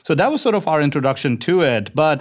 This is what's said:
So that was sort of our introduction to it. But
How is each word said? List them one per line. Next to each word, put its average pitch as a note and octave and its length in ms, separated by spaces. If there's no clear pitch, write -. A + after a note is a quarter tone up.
So - 140
that A3 160
was D4+ 100
sort G#3+ 140
of G3 100
our D#3 140
introduction C3+ 580
to F3+ 220
it. A#2+ 340
But D3+ 260